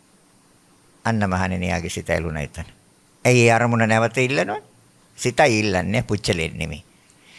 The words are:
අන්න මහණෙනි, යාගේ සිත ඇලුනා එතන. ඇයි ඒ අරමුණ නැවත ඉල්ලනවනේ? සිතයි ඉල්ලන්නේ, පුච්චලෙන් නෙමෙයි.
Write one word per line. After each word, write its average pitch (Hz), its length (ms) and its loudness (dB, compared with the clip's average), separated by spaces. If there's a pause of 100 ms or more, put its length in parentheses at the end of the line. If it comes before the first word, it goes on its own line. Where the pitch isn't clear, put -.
(1040)
අන්න 107 240 0
මහණෙනි, 92 400 -2
යාගේ 87 200 -4
සිත 85 200 -8
ඇලුනා 82 320 -4
එතන. - 280 -12 (560)
ඇයි 123 220 6
ඒ 117 60 6
අරමුණ 113 360 2
නැවත 113 280 0
ඉල්ලනවනේ? 147 440 -2 (560)
සිතයි 123 420 2
ඉල්ලන්නේ, 101 440 0
පුච්චලෙන් 90 540 -4
නෙමෙයි. 78 260 -10 (560)